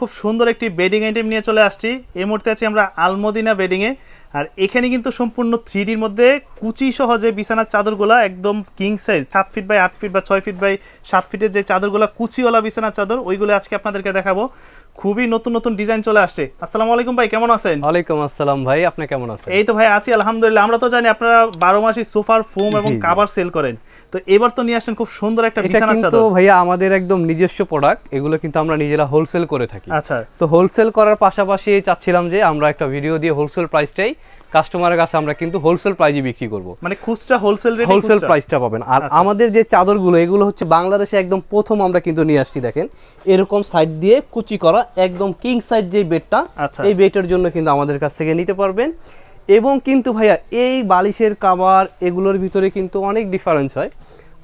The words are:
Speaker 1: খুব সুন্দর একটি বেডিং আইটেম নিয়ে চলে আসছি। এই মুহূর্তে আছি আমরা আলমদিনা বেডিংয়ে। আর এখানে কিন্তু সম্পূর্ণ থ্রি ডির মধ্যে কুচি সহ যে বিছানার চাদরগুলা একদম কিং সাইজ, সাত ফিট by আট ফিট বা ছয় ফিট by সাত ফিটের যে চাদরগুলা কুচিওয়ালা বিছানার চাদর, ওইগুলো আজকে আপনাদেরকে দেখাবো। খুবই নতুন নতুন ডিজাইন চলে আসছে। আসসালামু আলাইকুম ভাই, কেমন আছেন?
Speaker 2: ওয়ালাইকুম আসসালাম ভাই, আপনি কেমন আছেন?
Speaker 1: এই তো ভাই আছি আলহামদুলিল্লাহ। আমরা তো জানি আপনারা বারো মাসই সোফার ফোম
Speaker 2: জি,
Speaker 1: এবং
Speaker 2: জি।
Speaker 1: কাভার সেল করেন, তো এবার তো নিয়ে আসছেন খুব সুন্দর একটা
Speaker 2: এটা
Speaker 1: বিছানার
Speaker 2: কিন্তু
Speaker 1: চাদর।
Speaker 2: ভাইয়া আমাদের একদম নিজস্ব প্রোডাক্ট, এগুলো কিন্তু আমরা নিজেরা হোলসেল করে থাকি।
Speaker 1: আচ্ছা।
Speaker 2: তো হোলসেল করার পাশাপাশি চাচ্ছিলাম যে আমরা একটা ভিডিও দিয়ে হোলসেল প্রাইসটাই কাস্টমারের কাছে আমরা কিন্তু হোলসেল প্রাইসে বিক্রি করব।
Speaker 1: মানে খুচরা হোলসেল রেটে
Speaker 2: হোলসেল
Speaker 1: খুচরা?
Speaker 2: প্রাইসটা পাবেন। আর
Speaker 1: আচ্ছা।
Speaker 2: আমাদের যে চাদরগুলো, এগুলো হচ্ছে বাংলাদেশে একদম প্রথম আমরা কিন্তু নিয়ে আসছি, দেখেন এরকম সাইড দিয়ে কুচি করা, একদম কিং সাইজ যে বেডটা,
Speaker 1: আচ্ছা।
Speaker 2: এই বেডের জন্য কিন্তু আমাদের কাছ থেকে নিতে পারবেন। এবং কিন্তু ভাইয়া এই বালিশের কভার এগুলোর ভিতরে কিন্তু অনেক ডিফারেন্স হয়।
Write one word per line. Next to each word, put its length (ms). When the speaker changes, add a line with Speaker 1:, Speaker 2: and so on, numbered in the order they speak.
Speaker 1:
খুব 80
সুন্দর 320
একটি 120
বেডিং 280
আইটেম 240
নিয়ে 160
চলে 220
আসছি। 200
এই 100
মুহূর্তে 240
আছি 160
আমরা 140
আলমদিনা 560
বেডিংয়ে। 320
আর 80
এখানে 280
কিন্তু 160
সম্পূর্ণ 320
থ্রি 200
ডির 160
মধ্যে 240
কুচি 260
সহ 120
যে 60
বিছানার 340
চাদরগুলা 420
একদম 260
কিং 120
সাইজ, 180
সাত 180
ফিট 160
by 160
আট 140
ফিট 160
বা 120
ছয় 180
ফিট 180
by 100
সাত 200
ফিটের 260
যে 140
চাদরগুলা 380
কুচিওয়ালা 480
বিছানার 320
চাদর, 200
ওইগুলো 300
আজকে 200
আপনাদেরকে 380
দেখাবো। 260
খুবই 320
নতুন 240
নতুন 220
ডিজাইন 280
চলে 180
আসছে। 180
আসসালামু 300
আলাইকুম 240
ভাই, 140
কেমন 240
আছেন? 280
Speaker 2:
ওয়ালাইকুম 320
আসসালাম 400
ভাই, 120
আপনি 200
কেমন 240
আছেন? 220
Speaker 1:
এই 100
তো 100
ভাই 100
আছি 200
আলহামদুলিল্লাহ। 500
আমরা 160
তো 100
জানি 220
আপনারা 220
বারো 220
মাসই 280
সোফার 280
ফোম 200
Speaker 2:
জি, 80
Speaker 1:
এবং 140
Speaker 2:
জি। 120
Speaker 1:
কাভার 300
সেল 220
করেন, 180
তো 40
এবার 220
তো 100
নিয়ে 120
আসছেন 200
খুব 100
সুন্দর 300
একটা 120
Speaker 2:
এটা 80
Speaker 1:
বিছানার 240
Speaker 2:
কিন্তু 260
Speaker 1:
চাদর। 160
Speaker 2:
ভাইয়া 180
আমাদের 260
একদম 200
নিজস্ব 300
প্রোডাক্ট, 300
এগুলো 260
কিন্তু 200
আমরা 200
নিজেরা 300
হোলসেল 300
করে 200
থাকি। 160
Speaker 1:
আচ্ছা। 180
Speaker 2:
তো 40
হোলসেল 440
করার 280
পাশাপাশি 460
চাচ্ছিলাম 360
যে 60
আমরা 220
একটা 200
ভিডিও 280
দিয়ে 160
হোলসেল 360
প্রাইসটাই 400
কাস্টমারের 460
কাছে 200
আমরা 200
কিন্তু 240
হোলসেল 340
প্রাইসে 280
বিক্রি 260
করব। 140
Speaker 1:
মানে 180
খুচরা 400
হোলসেল 360
রেটে 120
Speaker 2:
হোলসেল 260
Speaker 1:
খুচরা? 120
Speaker 2:
প্রাইসটা 340
পাবেন। 180
আর 80
Speaker 1:
আচ্ছা। 200
Speaker 2:
আমাদের 340
যে 60
চাদরগুলো, 420
এগুলো 240
হচ্ছে 140
বাংলাদেশে 460
একদম 160
প্রথম 260
আমরা 180
কিন্তু 240
নিয়ে 140
আসছি, 240
দেখেন 180
এরকম 280
সাইড 180
দিয়ে 140
কুচি 300
করা, 160
একদম 240
কিং 120
সাইজ 260
যে 80
বেডটা, 280
Speaker 1:
আচ্ছা। 220
Speaker 2:
এই 120
বেডের 320
জন্য 140
কিন্তু 200
আমাদের 280
কাছ 160
থেকে 200
নিতে 220
পারবেন। 280
এবং 160
কিন্তু 300
ভাইয়া 180
এই 120
বালিশের 420
কভার 420
এগুলোর 360
ভিতরে 240
কিন্তু 200
অনেক 160
ডিফারেন্স 440
হয়। 120